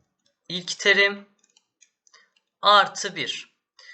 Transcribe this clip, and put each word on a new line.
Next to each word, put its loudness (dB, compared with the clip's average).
ilk -10
terim 2
artı 0
bir. -10